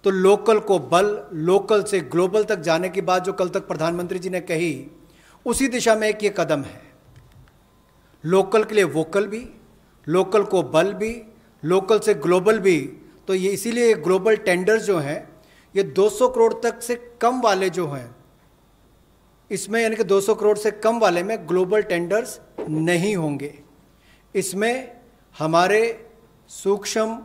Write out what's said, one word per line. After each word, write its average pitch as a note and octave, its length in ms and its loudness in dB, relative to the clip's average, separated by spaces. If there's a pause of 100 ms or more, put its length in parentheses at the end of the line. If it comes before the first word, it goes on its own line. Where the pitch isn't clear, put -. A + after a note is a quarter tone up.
तो G3 60 2
लोकल G3+ 520 4
को G3 180 0
बल, F3+ 540 0
लोकल F#3+ 500 2
से G3+ 180 -2
ग्लोबल F3+ 420 0
तक G#3 180 -2
जाने E3 280 -2
की F#3 140 -4
बात F3+ 200 0
जो F#3+ 100 -6
कल F#3 160 -2
तक F#3 180 -6
प्रधानमंत्री F3 520 -4
जी F3+ 100 -8
ने F3+ 120 -6
कही, D#3+ 460 -4 (580)
उसी C4 220 0
दिशा A#3 280 2
में G#3+ 120 -2
एक G#3 160 -4
ये G3 140 0
कदम D3+ 260 -2
है। - 200 -16 (1400)
लोकल F#3+ 400 2
के G#3+ 120 -6
लिए G3+ 100 4
वोकल D#3+ 420 -2
भी, A3+ 200 -10 (600)
लोकल F#3 380 2
को G3 200 0
बल D#3+ 280 2
भी, A3 280 -6 (420)
लोकल F#3+ 360 2
से G#3+ 160 2
ग्लोबल F3+ 440 2
भी। F3+ 200 4 (480)
तो F#3+ 80 -2
ये F#3+ 160 -2
इसीलिए A3+ 440 2
ग्लोबल F#3 420 2
टेंडर्स G3 460 0
जो F#3+ 160 0
हैं, D3 280 -6 (480)
ये G3 100 2
दो F#3 240 2
सौ B3 200 2
करोड़ A3+ 240 2 (100)
तक A3+ 180 -4
से A#3+ 140 -4 (260)
कम B3+ 200 2
वाले F#3+ 300 2
जो E3 160 -4
हैं, B2+ 280 -10 (1400)
इसमें, G#3 300 -4
यानी A3 140 0
कि A3 80 -2
दो G3 180 4
सौ G#3 140 0
करोड़ G#3 220 2
से G#3+ 160 -2
कम A3+ 260 0
वाले F3 240 2
में A3 140 -4 (120)
ग्लोबल F#3 340 2
टेंडर्स F#3 560 -4 (220)
नहीं E3+ 540 0
होंगे। D3 380 -4 (840)
इसमें G#3+ 560 -2 (440)
हमारे F3 460 2 (680)
सूक्ष्म A3 760 -4